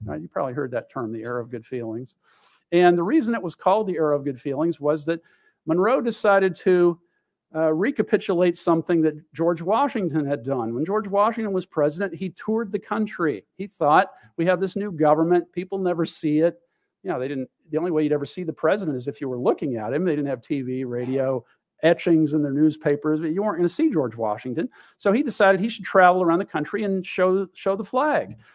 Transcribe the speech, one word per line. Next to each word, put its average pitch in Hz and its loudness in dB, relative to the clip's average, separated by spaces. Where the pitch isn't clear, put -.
Now, 147 -8
you 165 -12
probably 143 -4
heard 127 -6
that 117 -6
term, 120 -8
the 110 -10
era 123 -6
of 120 -12
good 117 -12
feelings. 120 -10
And 175 6
the 170 0
reason 233 0
it 233 -6
was 170 -8
called 202 0
the 175 -4
era 151 2
of 139 -2
good 131 -6
feelings 151 -2
was 147 -2
that 170 -4
Monroe 214 2
decided 196 2
to, 175 2
uh, 160 2
recapitulate 180 0
something 165 2
that 156 0
George 165 0
Washington 185 0
had 139 -4
done. 120 -2
When 147 -2
George 202 -2
Washington 208 0
was 185 -2
president, 156 -2
he 185 -8
toured 220 -4
the 202 -2
country. 185 -4
He 196 -8
thought, 165 4
"We 170 0
have 180 2
this 185 -4
new 202 -6
government. 160 2
People 185 -6
never 175 -2
see 151 -2
it." 165 0
You 190 -6
know, 147 -4
they 127 -4
didn't 135 -6
the 147 0
only 175 -2
way 156 2
you'd 147 0
ever 143 0
see 180 -8
the 160 -6
president 160 0
is 127 -8
if 135 -6
you 139 -4
were 127 -6
looking 139 0
at 110 -4
him. 165 0
They 170 0
didn't 143 -2
have 127 -6
T 139 -4
V, 127 -6
radio, 127 -2
etchings 160 4
in 151 2
their 139 -2
newspapers, 151 0
but 156 -4
you 190 -2
weren't 196 -2
gonna 175 2
see 311 0
George 131 -2
Washington. 117 -4
So 202 0
he 254 4
decided 196 4
he 226 0
should 214 -10
travel 185 6
around 170 4
the 196 -2
country 196 -4
and 190 -2
show, 185 0
show 190 -2
the 190 -6
flag. 190 -2